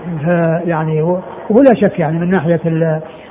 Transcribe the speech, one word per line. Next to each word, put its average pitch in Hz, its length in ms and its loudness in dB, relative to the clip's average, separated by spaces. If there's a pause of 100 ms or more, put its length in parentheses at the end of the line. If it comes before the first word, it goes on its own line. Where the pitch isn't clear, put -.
(260)
فيعني 165 760 0
هو، 180 180 0 (300)
ولا 240 340 6
شك 196 160 0
يعني 160 200 -2
من 175 100 -2
ناحية 170 360 2
ال-، 160 360 0 (300)